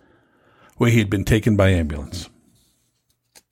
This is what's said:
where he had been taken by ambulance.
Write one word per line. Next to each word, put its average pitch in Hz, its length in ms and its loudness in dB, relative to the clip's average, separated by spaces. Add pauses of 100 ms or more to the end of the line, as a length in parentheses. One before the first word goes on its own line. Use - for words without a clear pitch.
(760)
where 120 120 2
he 113 80 2
had 101 140 0
been 98 140 -2
taken 110 300 0
by 98 140 4
ambulance. 78 580 -4 (1200)